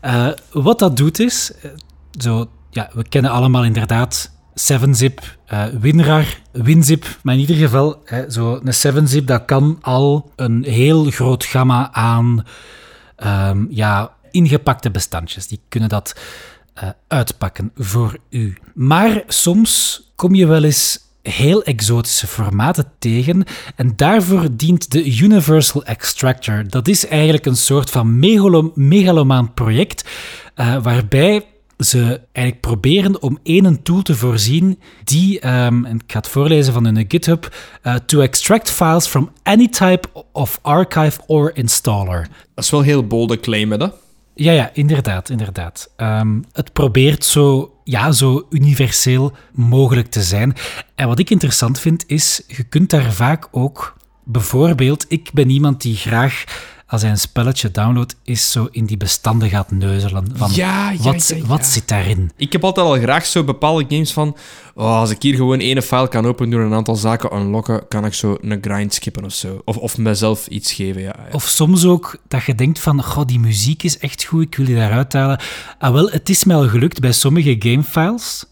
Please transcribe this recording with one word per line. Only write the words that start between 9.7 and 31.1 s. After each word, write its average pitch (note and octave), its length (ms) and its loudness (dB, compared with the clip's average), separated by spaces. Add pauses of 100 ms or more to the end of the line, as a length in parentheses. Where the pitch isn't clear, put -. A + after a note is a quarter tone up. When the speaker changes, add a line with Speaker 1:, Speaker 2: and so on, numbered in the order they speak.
Speaker 1:
al C#3+ 560 0
een A#2+ 280 -2
heel C#3+ 460 2
groot B2+ 340 -2
gamma B2+ 480 0
aan, A#2 520 0 (720)
ehm, G2 540 -2
ja, G#2+ 420 -2 (180)
ingepakte C#3 600 2
bestandjes. F2+ 560 -8
Die - 220 -12
kunnen A2 200 -2
dat, G#2 320 -6 (540)
eh, F#2+ 140 -12 (200)
uitpakken A2+ 680 -4
voor A2+ 420 -4 (120)
u. G#2+ 240 -6 (200)
Maar F#3+ 520 2
soms - 760 0 (140)
kom F#3 180 2
je F#3 120 6
wel D#3 180 4
eens - 420 0 (160)
heel D#3 400 2
exotische A2+ 640 -2
formaten A2+ 720 -2
tegen B2+ 460 0 (320)
en B2 200 0
daarvoor F3+ 600 2
dient D#3+ 340 0
de C#3 260 0
Universal D#3 680 4
Extractor. A2 840 -4
Dat A2+ 200 -2
is - 180 0
eigenlijk D#3 400 2
een B2+ 100 0
soort C3+ 340 0
van A#2 280 2
megalo-, F3+ 560 4
megalomaan C#3+ 800 4
project, A2 500 0 (500)
eh, A#2+ 280 0
waarbij C3 600 2 (340)